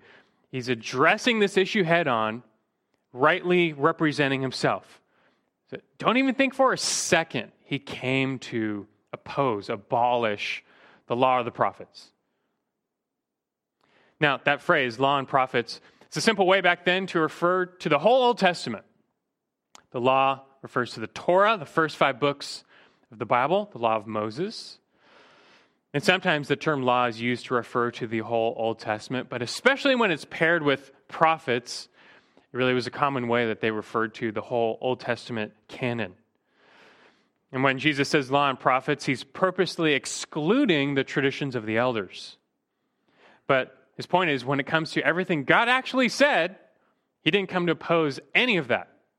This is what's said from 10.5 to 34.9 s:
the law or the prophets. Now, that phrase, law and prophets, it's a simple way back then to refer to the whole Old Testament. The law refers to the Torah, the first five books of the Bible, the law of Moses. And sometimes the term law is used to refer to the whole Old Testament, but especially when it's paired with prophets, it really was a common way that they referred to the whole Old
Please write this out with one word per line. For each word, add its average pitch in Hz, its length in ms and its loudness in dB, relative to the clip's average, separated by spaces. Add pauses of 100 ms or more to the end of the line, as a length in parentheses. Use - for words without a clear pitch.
the 123 100 -4
law 127 220 4
or 120 40 -2
the 113 80 -8
prophets. - 600 -6 (2000)
Now, 151 220 4
that 143 180 2
phrase, 127 380 2
law 139 180 4
and 135 80 -2
prophets, 131 540 0 (280)
it's - 100 -12
a 147 40 -2
simple 202 240 2
way 190 140 6
back 175 240 2
then 185 240 0
to 175 140 0
refer 180 460 0
to - 200 -10
the 151 120 4
whole 240 240 4
Old 240 140 2
Testament. 139 460 -2 (1080)
The 127 100 -6
law 131 400 4 (200)
refers 123 340 -4
to - 40 -12
the 110 80 -6
Torah, 196 500 2
the 156 80 -12
first 160 300 -2
five 135 240 2
books - 460 -4 (480)
of 107 60 -14
the 117 60 -6
Bible, 143 460 2
the - 60 -16
law 113 180 2
of 107 120 -4
Moses. 110 720 -8 (1120)
And 143 100 -2
sometimes 180 460 2
the 143 80 0
term 147 260 -2
law 123 220 2
is 113 160 -4
used 120 240 -2
to - 80 -6
refer 120 380 -2
to 123 160 -8
the 113 120 -4
whole 113 380 -2
Old 113 220 -4
Testament, 113 500 -6
but 123 120 -8
especially 262 540 0
when 233 160 2
it's - 140 -6
paired 165 380 0
with 135 280 -2 (160)
prophets, 151 800 0 (480)
it - 220 -18
really 127 160 2
was 123 140 -2
a 123 40 -8
common 139 380 -4
way 117 180 0
that 110 140 -6
they 113 100 0
referred 110 440 -4
to 113 180 -6
the 104 80 -6
whole 117 400 -4
Old 127 180 -4